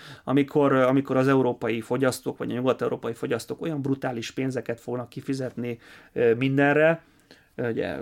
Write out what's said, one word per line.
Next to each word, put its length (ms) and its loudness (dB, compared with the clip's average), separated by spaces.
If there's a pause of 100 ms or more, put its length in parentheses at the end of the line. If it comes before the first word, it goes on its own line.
(240)
amikor, 480 2
amikor 440 2
az 120 4
európai 520 2
fogyasztók, 580 -2
vagy 120 -6
a 40 -4
nyugat-európai 580 -2
fogyasztók 480 -6
olyan 220 -4
brutális 480 -4
pénzeket 500 -6
fognak 280 -8
kifizetni, 680 -8 (340)
ö, 220 4
mindenre, 680 4 (540)
ugye 460 -4